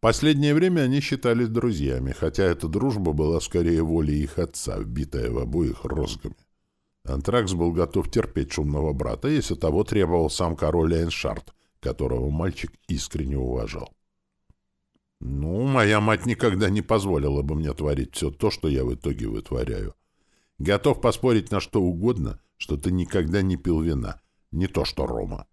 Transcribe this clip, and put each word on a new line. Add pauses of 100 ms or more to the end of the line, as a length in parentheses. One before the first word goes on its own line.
Последнее
время
они
считались
друзьями,
хотя
эта
дружба
была
скорее
волей
их
отца,
вбитая
в
обоих
розгами. (680)
Антракс
был
готов
терпеть
шумного
брата,
если
того
требовал
сам
король
Эйншард, (260)
которого
мальчик (160)
искренне
уважал. (1300)
«Ну,
моя
мать
никогда
не
позволила
бы
мне
творить
всё
то,
что
я
в
итоге
вытворяю. (640)
Готов
поспорить
на
что
угодно, (180)
что
ты
никогда
не
пил
вина, (300)
не
то
что
рома».